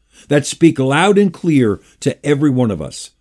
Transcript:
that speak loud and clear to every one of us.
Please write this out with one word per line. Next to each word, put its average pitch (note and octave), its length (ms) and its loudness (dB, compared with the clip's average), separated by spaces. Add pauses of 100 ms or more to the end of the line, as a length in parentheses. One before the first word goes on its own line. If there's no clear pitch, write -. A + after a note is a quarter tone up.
(280)
that C#3+ 180 0
speak - 320 2
loud D#3 400 2
and G3+ 120 2
clear C3+ 500 0 (200)
to - 260 -6
every D3 220 0
one B2+ 220 0
of F2 100 -6
us. - 300 -14 (100)